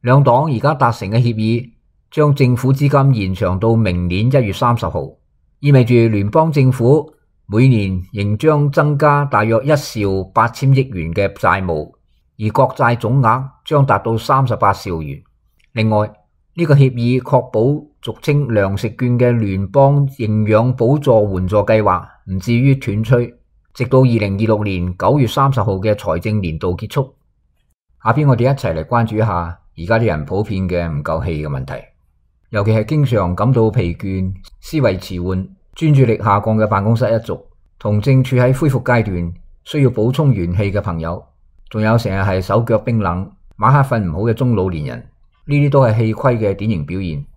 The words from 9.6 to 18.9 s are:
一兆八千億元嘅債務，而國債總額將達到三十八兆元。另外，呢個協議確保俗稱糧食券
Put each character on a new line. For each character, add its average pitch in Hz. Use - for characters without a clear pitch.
一 135
兆 101
八 113
千 135
億 135
元 82
嘅 98
債 95
務， 78
而 107
國 131
債 120
總 120
額 123
將 143
達 104
到 113
三 135
十 113
八 98
兆 85
元。 73
另 110
外， 107
呢 170
個 147
協 135
議 120
確 127
保 135
俗 -
稱 147
糧 101
食 113
券 123